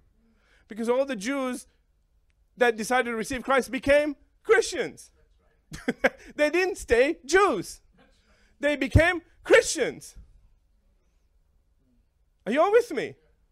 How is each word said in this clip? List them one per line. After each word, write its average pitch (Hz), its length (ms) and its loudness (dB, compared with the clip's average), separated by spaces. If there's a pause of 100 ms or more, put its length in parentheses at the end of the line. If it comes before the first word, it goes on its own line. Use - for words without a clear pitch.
(680)
Because 226 200 -6
all 254 160 0
the 269 120 -6
Jews 254 500 -6 (880)
that 240 200 2
decided 240 340 -2
to 226 60 -6
receive 226 260 -8
Christ 262 280 -2
became 285 460 0 (260)
Christians. 339 680 -2 (640)
<laughs> - 640 -6
They 294 140 2
didn't 359 260 -2
stay 254 480 0
Jews. 311 560 0 (800)
They 285 160 0
became 320 460 2 (200)
Christians. 320 760 0 (2250)
Are 196 60 -4
you 277 80 2
all 392 120 2
with 466 200 2
me? 160 240 -8 (360)